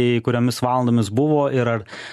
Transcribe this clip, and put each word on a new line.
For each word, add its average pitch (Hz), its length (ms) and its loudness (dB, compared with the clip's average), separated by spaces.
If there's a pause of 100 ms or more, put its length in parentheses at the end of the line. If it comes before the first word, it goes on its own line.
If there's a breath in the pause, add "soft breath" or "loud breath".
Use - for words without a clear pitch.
(220)
kuriomis 120 420 0
valandomis 120 480 0
buvo 143 380 2
ir 127 180 0
ar 113 160 -2 (280 loud breath)